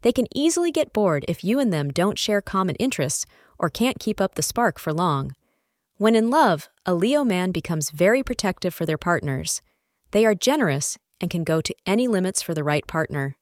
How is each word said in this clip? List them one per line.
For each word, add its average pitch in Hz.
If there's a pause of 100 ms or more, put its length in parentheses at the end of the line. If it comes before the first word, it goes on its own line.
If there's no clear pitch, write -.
They 240
can 240
easily 330
get 302
bored 170
if -
you 226
and 240
them 147
don't 185
share 208
common 190
interests 190 (340)
or 175
can't 240
keep -
up 190
the -
spark 233
for 160
long. 143 (640)
When 220
in 226
love, 233 (180)
a 180
Leo 254
man 185
becomes 160
very 196
protective 190
for 165
their 156
partners. 151 (480)
They 214
are 214
generous 190 (220)
and 175
can 170
go 160
to - (100)
any 226
limits 185
for 165
the 151
right 147
partner. 139